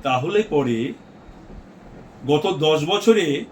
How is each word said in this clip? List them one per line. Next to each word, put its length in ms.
তাহলে 400
পরে 500
গত 180
দশ 280
বছরে 680